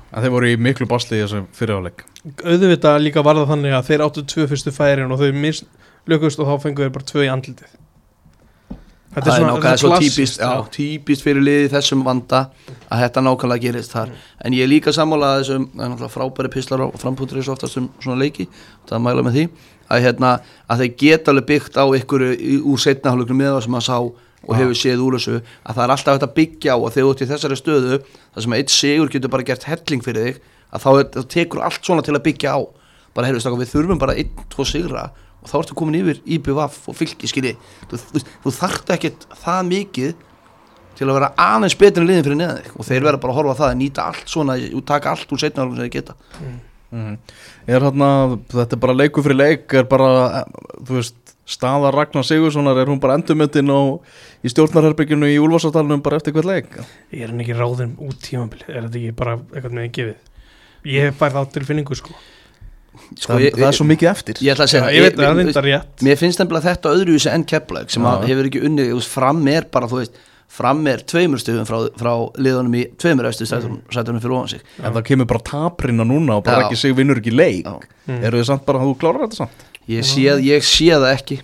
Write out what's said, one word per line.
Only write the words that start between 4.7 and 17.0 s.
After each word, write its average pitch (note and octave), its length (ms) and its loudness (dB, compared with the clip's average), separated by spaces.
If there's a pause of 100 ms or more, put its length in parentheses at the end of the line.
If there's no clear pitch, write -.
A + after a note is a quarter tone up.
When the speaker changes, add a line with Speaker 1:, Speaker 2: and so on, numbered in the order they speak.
Speaker 2:
færin C#3 400 0
og C3 80 -2
þau C#3+ 60 4 (100)
mislukust D#3 1040 -2
og C#3 80 -2
þá D3 140 0
fengu C#3+ 180 -4
þeir C3+ 140 -4
bara C3+ 100 -12
tvö C#3+ 220 0
í - 20 -2
andlitið. C3 460 -8 (1400)
Þetta C#3+ 80 -6
er - 20 -4
Speaker 3:
Það D3+ 60 4
er D3+ 80 6
Speaker 2:
svona, - 160 4
Speaker 3:
nákvæmlega A2+ 80 -2
Speaker 2:
þetta B2+ 100 4
er B2 100 2
Speaker 3:
svo C#3+ 100 6
Speaker 2:
klassískt, D#3 260 4
Speaker 3:
típist, C3+ 240 0
já, A#2+ 80 -2
Speaker 2:
já. B2+ 240 -4
Speaker 3:
típist D3 500 -4
fyrir C#3 220 2
liðið C#3+ 260 4
þessum C#3+ 320 0
vanda B2+ 380 0 (480)
að A#2 160 0
þetta B2+ 180 0
nákvæmlega B2+ 400 0
gerist A#2+ 320 -6
þar. A#2 160 -6
Speaker 2:
Mm. - 160 -20 (180)
Speaker 3:
En B2+ 80 0
ég B2+ 120 2
er C3 40 2
líka D3 240 4
sammála D#3 360 0
að C3+ 120 2
þessum, C3+ 300 -4
það - 140 -8
er B2 80 -6
náttúrulega A#2 240 -12
frábæri C3 360 -6
pistlar C3 300 -4
á C3 40 -2 (100)
fram C3 200 -6